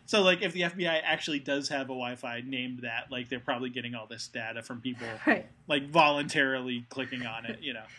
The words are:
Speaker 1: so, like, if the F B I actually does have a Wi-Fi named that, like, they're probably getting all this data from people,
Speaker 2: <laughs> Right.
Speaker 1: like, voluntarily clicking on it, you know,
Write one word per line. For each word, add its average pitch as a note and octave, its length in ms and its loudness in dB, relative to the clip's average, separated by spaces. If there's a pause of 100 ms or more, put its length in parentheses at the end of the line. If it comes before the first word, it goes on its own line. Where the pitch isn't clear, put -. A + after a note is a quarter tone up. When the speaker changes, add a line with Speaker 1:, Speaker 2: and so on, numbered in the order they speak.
Speaker 1:
so, G#3+ 160 6
like, F3+ 200 8
if F3+ 100 0
the F3+ 100 -2
F F3 140 0
B F3 100 0
I D#3+ 120 4
actually D#3 420 0
does C#3 300 -2
have C#3 160 -2
a C3 80 -6
Wi-Fi B2 480 -6
named B2+ 400 -4
that, A#2 280 -4
like, B2 200 -6
they're B2 100 -4
probably B2+ 300 -2
getting B2 260 -6
all A2 100 -8
this A2+ 220 -12
data A2+ 340 -6
from A#2+ 180 -10
people, A#2+ 280 -6 (140)
Speaker 2:
<laughs> - 40 2
Right. - 200 4 (200)
Speaker 1:
like, C#3+ 220 0
voluntarily C#3+ 1000 4
clicking B2+ 380 -6
on A2+ 200 -8
it, A2+ 160 -10
you C#3+ 100 -6
know, A2 140 -10 (120)